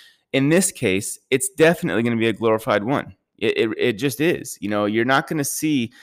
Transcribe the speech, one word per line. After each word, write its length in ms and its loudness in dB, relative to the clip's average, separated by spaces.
In 180 2
this 220 2
case, 460 -2
it's 180 0
definitely 540 2
gonna 140 0
be 100 2
a 60 2
glorified 500 0
one. 320 -4
It, 200 0
it, 200 2
it 160 0
just 280 -4
is. 400 -2
You 80 -6
know, 160 0
you're 200 0
not 220 2
gonna 160 -4
see 480 -2